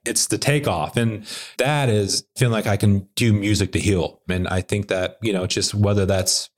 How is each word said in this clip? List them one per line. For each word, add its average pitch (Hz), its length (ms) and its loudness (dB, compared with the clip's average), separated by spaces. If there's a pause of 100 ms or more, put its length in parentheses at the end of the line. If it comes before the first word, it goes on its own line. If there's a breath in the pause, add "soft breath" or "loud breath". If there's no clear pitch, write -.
it's 117 220 -2
the 110 100 -2
takeoff. 104 580 -2
And 113 300 -2 (320 loud breath)
that 139 320 0
is 104 340 0 (140)
feeling 120 160 2
like 107 140 -2
I 101 100 2
can 101 380 2
do 117 180 4
music 101 400 0
to - 60 2
heal. 92 500 0
And 90 180 0
I 92 140 0
think 104 260 -4
that, 92 340 -2
you 110 120 -2
know, 92 120 0
just - 300 -2
whether 101 300 2
that's 92 520 0